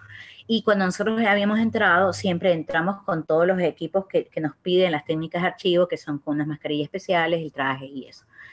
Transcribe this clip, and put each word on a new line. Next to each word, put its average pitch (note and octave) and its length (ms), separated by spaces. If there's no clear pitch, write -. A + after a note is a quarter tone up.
Y A3+ 160
cuando G3 240
nosotros G#3+ 400
habíamos G3+ 320
entrado, G3 560
siempre F3+ 400
entramos E3 480
con E3 240
todos D#3+ 200
los F#3 140
equipos F3 460
que, F3+ 180
que - 160
nos D3+ 160
piden F3+ 360
las D3 120
técnicas E3 380
de F3+ 60
archivo, F3 380
que D#3+ 120
son D3 200
con D3 180
unas D3 100
mascarillas D3+ 400
especiales, E3+ 560
el D3+ 100
traje C3+ 320
y C3+ 220
eso. - 180